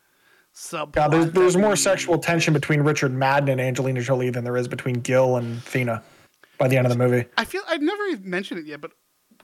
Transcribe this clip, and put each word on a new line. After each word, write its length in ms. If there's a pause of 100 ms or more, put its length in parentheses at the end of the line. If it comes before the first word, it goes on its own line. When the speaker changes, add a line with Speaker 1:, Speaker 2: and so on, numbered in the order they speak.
(560)
Speaker 1:
subplot 400
Speaker 2:
Yeah, 140
there's, 220
there's 220
Speaker 1:
that 60
Speaker 2:
more 120
Speaker 1:
we 40
Speaker 2:
sexual 420
tension 360
between 280
Richard 320
Madden 360
and 120
Angelina 400
Jolie 280
than 160
there 120
is 120
between 320
Gil 360
and 220
Thena 420 (560)
by 120
the 80
end 100
of 40
the 60
movie. 280 (120)
Speaker 1:
I 80
feel, 220
I've 140
never 240
even 240
mentioned 300
it 60
yet, 160
but 100 (520)